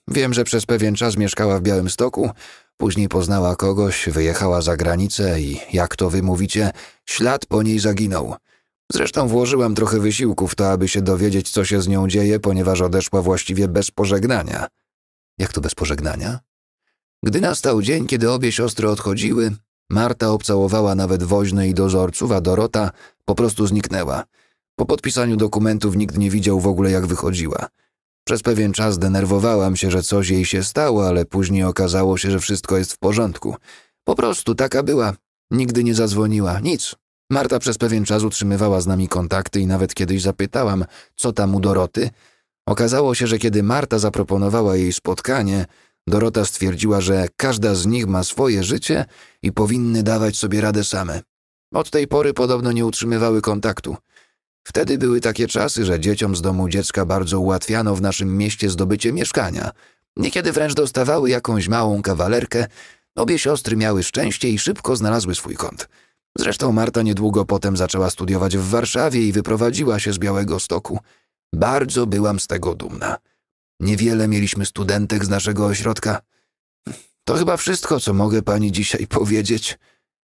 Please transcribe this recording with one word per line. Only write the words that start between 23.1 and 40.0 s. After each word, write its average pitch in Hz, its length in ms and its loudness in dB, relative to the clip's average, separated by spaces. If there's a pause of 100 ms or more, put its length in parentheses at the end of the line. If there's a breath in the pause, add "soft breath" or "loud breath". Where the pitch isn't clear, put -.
po 101 100 0
prostu 107 320 2
zniknęła. 92 560 -2 (520)
Po - 100 -2
podpisaniu 120 520 0
dokumentów 107 580 0
nikt 104 220 0
nie 101 120 2
widział 98 300 2
w 90 80 2
ogóle, 95 240 2
jak 92 140 2
wychodziła. 85 640 -2 (580)
Przez 117 160 -2
pewien 107 320 2
czas 104 260 0
denerwowałam 98 760 2
się, 92 160 0
że 90 120 2
coś 98 260 0
jej 92 160 2
się 92 180 -2
stało, 113 440 0
ale 87 180 2
później 95 380 0
okazało 92 540 2
się, 98 140 -2
że 95 80 0
wszystko 95 380 -2
jest 95 160 -2
w - 40 -12
porządku. 104 580 -2 (480 loud breath)
Po - 120 0
prostu 110 400 0
taka 135 280 0
była. 127 300 2 (380)
Nigdy 120 320 2
nie 117 120 2
zadzwoniła. 104 640 2
Nic. 151 360 -4 (340)
Marta 135 300 0
przez 113 180 -2
pewien 110 280 2
czas 107 180 2
utrzymywała 101 580 2
z 87 60 -2
nami 92 200 2
kontakty 92 520 -2
i 95 80 2
nawet 92 260 0
kiedyś 95 280 -2